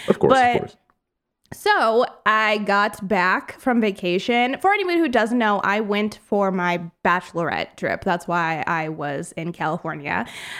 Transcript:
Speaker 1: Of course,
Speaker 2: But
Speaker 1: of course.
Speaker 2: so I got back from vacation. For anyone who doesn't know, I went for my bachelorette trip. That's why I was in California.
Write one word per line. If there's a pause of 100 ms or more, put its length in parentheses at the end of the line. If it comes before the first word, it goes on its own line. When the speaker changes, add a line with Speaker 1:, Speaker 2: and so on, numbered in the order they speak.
Speaker 1:
Of
course,
Speaker 2:
But
Speaker 1:
of
course. (760)
Speaker 2:
so (200)
I
got
back
from
vacation.
For
anyone
who
doesn't
know,
I
went
for
my (240)
bachelorette
trip.
That's
why
I
was
in
California. (340)